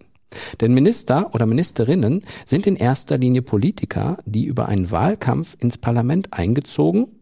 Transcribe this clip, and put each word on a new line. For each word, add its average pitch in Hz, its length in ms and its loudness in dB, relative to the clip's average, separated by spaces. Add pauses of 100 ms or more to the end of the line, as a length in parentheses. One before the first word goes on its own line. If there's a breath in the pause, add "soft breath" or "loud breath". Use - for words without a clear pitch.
(600 loud breath)
Denn 113 120 4
Minister 151 600 2
oder 113 120 2
Ministerinnen 131 760 0 (220 loud breath)
sind 196 220 0
in 190 80 2
erster 135 420 0
Linie 127 240 2
Politiker, 123 840 -2
die 107 200 -2
über 120 220 -2
einen 95 240 0
Wahlkampf 151 680 0
ins 120 180 -2
Parlament 120 560 -2
eingezogen 147 720 0 (140)